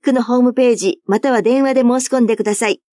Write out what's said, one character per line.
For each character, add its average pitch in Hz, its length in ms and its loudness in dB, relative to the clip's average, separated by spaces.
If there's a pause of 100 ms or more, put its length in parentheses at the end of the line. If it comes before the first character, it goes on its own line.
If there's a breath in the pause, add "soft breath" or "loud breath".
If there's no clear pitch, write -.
区 277 100 0
の 254 100 0
ホ 247 160 0
ー 247 40 4
ム 247 120 2
ペ 247 180 2
ー 220 40 2
ジ 185 300 -4
ま 202 120 0
た 269 140 0
は 214 100 0
電 254 220 2
話 269 100 0
で 262 80 2
申 247 180 2
し 254 80 -8
込 262 120 -2
ん 233 60 2
で 220 100 -2
く 214 80 -6
だ 208 100 -2
さ - 140 -4
い。 - 120 -4 (140)